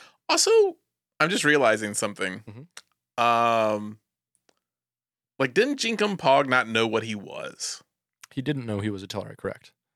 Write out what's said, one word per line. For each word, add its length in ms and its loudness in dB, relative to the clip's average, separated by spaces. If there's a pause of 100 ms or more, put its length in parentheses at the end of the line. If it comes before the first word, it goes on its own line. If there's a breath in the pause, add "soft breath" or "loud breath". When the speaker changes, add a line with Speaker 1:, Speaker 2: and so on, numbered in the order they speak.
(300 soft breath)
Speaker 1:
Also, 220 2 (680)
I'm 100 2
just 140 -2
realizing 500 4
something. 560 -6
Speaker 2:
Mm-hmm. 720 -10
Speaker 1:
Um, 760 2 (1400)
like, 140 -2
didn't 260 0
Jinkum 380 -2
Pog 300 4
not 200 2
know 200 2
what 160 -2
he 120 -8
was? 680 -12 (500)
Speaker 2:
He 80 -6
didn't 240 -4
know 140 -4
he 100 -2
was 140 -8
a 40 -14
Tellarite, 300 -10
correct. 340 -10 (240)